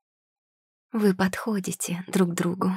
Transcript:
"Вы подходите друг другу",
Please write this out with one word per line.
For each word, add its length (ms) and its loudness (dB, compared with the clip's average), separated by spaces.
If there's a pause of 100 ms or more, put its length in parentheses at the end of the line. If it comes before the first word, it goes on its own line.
(920)
"Вы 220 4
подходите 920 -4
друг 280 2
другу", 420 -2